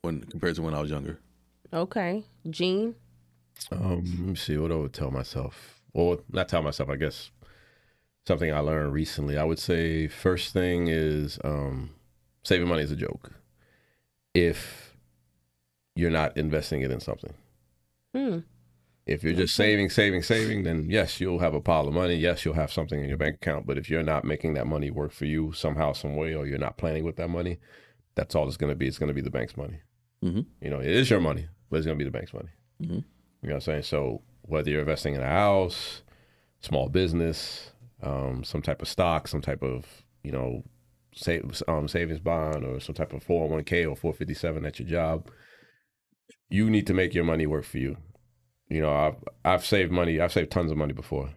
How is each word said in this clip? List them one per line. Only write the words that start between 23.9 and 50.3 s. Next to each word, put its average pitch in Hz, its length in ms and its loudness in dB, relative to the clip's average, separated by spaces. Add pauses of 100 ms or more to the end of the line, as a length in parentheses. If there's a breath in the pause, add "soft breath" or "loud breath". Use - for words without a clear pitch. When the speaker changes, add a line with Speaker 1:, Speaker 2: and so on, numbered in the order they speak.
Speaker 3:
you're 80 140 2
not 78 200 2
making 76 300 0
that 62 140 0
money 73 220 0
work 73 220 -4
for - 120 -6
you 78 280 0
somehow, 76 400 0
some 73 240 -4
way, 80 180 -2
or 71 120 -4
you're 69 120 -4
not - 180 -4
planning 78 280 -2
with 82 120 -4
that 85 120 -4
money, 87 300 -2 (560 soft breath)
that's - 220 -4
all 76 100 2
it's 67 100 -6
gonna 73 200 0
be. 67 100 -2
It's 65 120 -4
gonna 73 160 0
be 69 60 -2
the 65 100 -4
bank's 60 260 -4
money. 76 240 -10 (420)
Speaker 1:
Mm-hmm. 92 200 0 (180)
Speaker 3:
You 73 100 -6
know, 71 100 -2
it 65 100 -2
is 123 200 6
your 101 100 6
money, 78 280 0 (220)
but 78 80 0
it's 78 80 0
gonna 78 120 0
be 71 60 0
the 67 80 -4
bank's - 200 -8
money. - 180 -12 (300)
Speaker 1:
Mm-hmm. 165 140 -6
Speaker 3:
You - 540 -10
know - 0 -
what 73 60 -2
I'm 67 80 -4
saying? 73 220 -2
So 69 380 -2 (200)
whether 78 280 0
you're 73 100 2
investing 73 340 0
in 65 80 -2
a 64 60 -2
house, 95 760 2 (580 soft breath)
small 67 280 0
business, 82 840 0 (300)
um, 67 420 -4
some - 180 -4
type - 200 -2
of - 60 -8
stock, 85 400 0
some 76 120 -2
type 69 220 -4
of, 65 420 -6 (180)
you 69 80 -8
know, 62 320 -4 (520)
sa-, 85 240 0 (280)
um, 76 220 0
savings 80 320 -2
bond 78 440 0
or 65 160 -4
some 73 140 -10
type - 180 -4
of 71 100 -10
four 85 220 2
oh - 20 0
one 76 180 -2
K 87 220 2
or 71 100 -4
four 82 160 -2
fifty-seven 78 540 -4
at 73 120 -6
your 60 100 -6
job, 82 400 0 (1200 soft breath)
you 104 220 4
need 104 160 6
to 90 80 2
make 92 200 2
your 87 100 4
money 82 220 4
work 73 180 0
for - 140 -6
you. 67 180 -2 (720)
You 78 120 0
know, 76 140 2
I've, 76 220 2 (280)
I've 90 220 4
saved 92 240 4
money. 85 300 4
I've 85 120 2